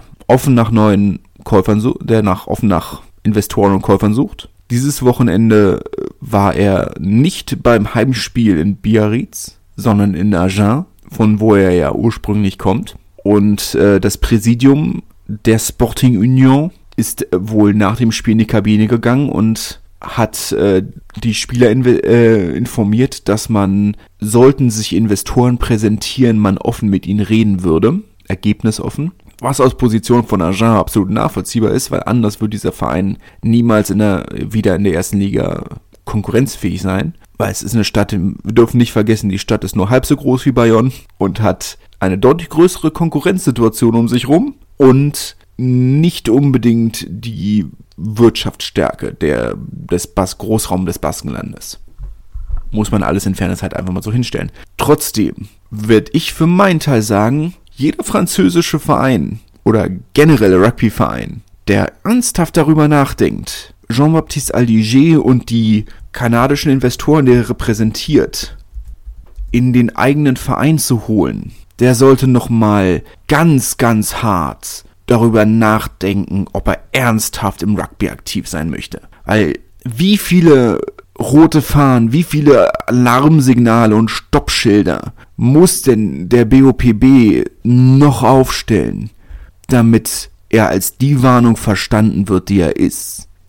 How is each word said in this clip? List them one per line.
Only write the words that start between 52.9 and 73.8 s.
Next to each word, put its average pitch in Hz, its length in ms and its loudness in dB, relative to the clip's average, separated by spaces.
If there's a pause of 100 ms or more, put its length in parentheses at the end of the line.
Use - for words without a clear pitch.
man 101 140 -2
alles 85 220 -4
in 95 100 -4
Fairness 92 260 -6
halt - 140 -8
einfach 92 160 -8
mal 90 100 -6
so 107 100 -8
hinstellen. - 380 -4 (260)
Trotzdem - 720 -2 (220)
würd 107 420 0
ich - 200 -4
für 160 160 0
meinen 180 320 2
Teil 123 220 0
sagen, 117 520 -2 (220)
jeder - 260 -4
französische 175 800 0
Verein 120 580 -2 (260)
oder 107 240 0 (240)
generelle 107 480 4
Rugby-Verein, - 800 -2 (260)
der 98 240 0 (120)
ernsthaft 233 520 -2
darüber 156 320 4
nachdenkt, 127 840 -2 (140)
Jean-Baptiste 147 640 0
Aldiger 123 720 2
und 123 260 0
die 110 340 0 (260)
kanadischen 127 640 0
Investoren, 135 540 0
die 123 60 6
er 120 160 2
repräsentiert, 113 1080 -2 (960)
in 123 200 2
den 120 220 2
eigenen 139 420 0
Verein 143 420 0
zu 117 280 -2
holen, 65 460 -2 (260)
der 123 160 4
sollte 131 320 4
noch 123 220 2
mal 104 540 0 (260)
ganz, 147 480 2
ganz 113 460 -2